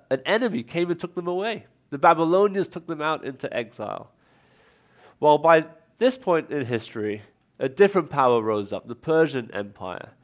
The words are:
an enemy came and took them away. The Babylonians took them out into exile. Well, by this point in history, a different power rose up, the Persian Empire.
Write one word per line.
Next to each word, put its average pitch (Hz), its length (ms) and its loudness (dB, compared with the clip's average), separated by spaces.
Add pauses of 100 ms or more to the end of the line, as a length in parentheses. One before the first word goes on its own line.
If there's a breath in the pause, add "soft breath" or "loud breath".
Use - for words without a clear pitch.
an 131 160 -2
enemy 208 380 0
came 175 260 -4
and 170 80 -2
took 170 160 -10
them 175 140 -8
away. 185 380 -6 (240)
The 143 80 -8
Babylonians 175 720 4
took 170 180 -14
them 156 140 -8
out 156 240 -4
into 135 280 -10
exile. 107 600 -8 (1040 soft breath)
Well, 147 180 6
by 160 280 6 (320)
this 262 200 2
point 165 340 -2
in 135 160 -4
history, 110 560 -6 (360)
a 135 80 -2
different 190 420 2
power 127 320 4
rose 104 300 -2
up, - 160 -10
the 117 80 -10
Persian 147 560 0
Empire. 101 600 -10 (120)